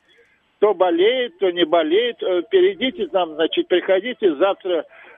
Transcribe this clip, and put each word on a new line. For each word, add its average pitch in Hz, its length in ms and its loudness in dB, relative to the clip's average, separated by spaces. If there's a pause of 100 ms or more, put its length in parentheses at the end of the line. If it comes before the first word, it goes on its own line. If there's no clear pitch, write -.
(600)
то 208 120 2
болеет, 185 680 0
то 196 120 0
не 175 140 0
болеет. 170 580 0
Э, 180 260 -2
перейдите 196 600 0
там, 170 260 -2
значит, 165 320 -2
приходите, 190 680 0
завтра, 180 480 -2 (340)